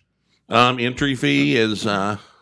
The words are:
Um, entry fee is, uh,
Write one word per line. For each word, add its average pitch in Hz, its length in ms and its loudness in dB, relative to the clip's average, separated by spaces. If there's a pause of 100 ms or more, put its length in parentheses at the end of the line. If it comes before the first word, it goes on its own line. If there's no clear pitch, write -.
(480)
Um, 123 300 2
entry 123 360 -2
fee 143 420 0
is, 110 300 0
uh, 101 300 -2 (260)